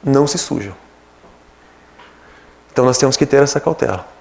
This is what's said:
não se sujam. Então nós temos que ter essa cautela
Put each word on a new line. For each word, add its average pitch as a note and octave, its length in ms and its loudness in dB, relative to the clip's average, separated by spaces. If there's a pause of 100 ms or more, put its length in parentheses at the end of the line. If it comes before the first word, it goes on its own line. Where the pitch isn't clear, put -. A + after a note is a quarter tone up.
não C#3 220 4
se C#3+ 100 -4
sujam. G2+ 380 -6 (2000)
Então B2+ 140 0
nós B2+ 140 2
temos C3 180 0
que - 80 0
ter C#3 180 4
essa C#3 160 0
cautela G#2+ 480 -4 (140)